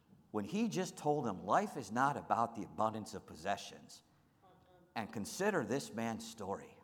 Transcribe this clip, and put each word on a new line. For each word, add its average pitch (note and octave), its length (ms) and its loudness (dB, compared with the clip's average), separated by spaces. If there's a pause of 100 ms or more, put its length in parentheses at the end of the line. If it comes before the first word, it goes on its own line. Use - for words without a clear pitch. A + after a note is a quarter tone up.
(300)
when G#2+ 160 0
he A3 220 2
just F3 280 -2
told D3 300 2
them F2+ 180 -2
life E3+ 320 4
is G#2 160 -6
not C3+ 240 4
about A2 400 2
the G#2 60 -4
abundance G#2+ 500 0
of F#2+ 140 -10
possessions? D#2+ 720 -6 (960)
And G#2+ 160 -4
consider D#3+ 520 0
this B2 300 -2
man's A2+ 320 -2
story. - 580 -8